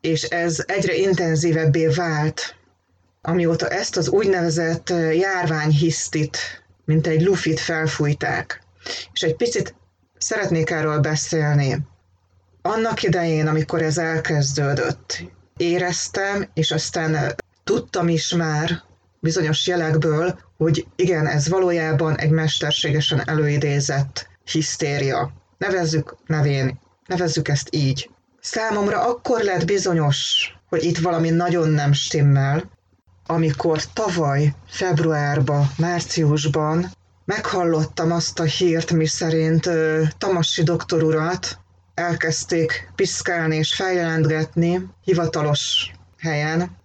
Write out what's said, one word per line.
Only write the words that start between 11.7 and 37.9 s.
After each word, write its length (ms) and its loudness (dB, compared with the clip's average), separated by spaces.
Annak 420 -2
idején, 440 2
amikor 340 0
ez 160 0
elkezdődött, 1300 -2
éreztem, 960 -2
és 180 0
aztán, 420 -2
ö, 140 -2
tudtam 440 -2
is 260 0
már 500 -2
bizonyos 480 0
jelekből, 720 0
hogy 380 0
igen, 320 2
ez 220 0
valójában 680 2
egy 120 0
mesterségesen 1000 0
előidézett 1000 0
hisztéria. 880 -2
Nevezzük 580 -2
nevén, 540 0
nevezzük 420 -2
ezt 240 0
így. 380 -2
Számomra 680 -2
akkor 340 -2
lett 240 0
bizonyos, 840 0
hogy 140 0
itt 140 0
valami 320 2
nagyon 400 2
nem 240 4
stimmel, 680 2
amikor 560 0
tavaly 600 2
februárban, 1120 0
márciusban 1120 0
meghallottam 840 0